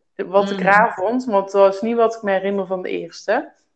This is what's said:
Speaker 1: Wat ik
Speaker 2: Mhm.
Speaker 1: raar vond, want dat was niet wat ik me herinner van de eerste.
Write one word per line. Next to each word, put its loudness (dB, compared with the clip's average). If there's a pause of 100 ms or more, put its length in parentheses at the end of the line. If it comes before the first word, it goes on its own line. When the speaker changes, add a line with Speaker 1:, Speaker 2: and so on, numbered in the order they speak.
(160)
Speaker 1:
Wat 0
ik -4
Speaker 2:
Mhm. -4
Speaker 1:
raar 4
vond, -2
want 0
dat 4
was 4
niet -2
wat 2
ik -14
me -2
herinner -2
van -6
de -8
eerste. -6 (280)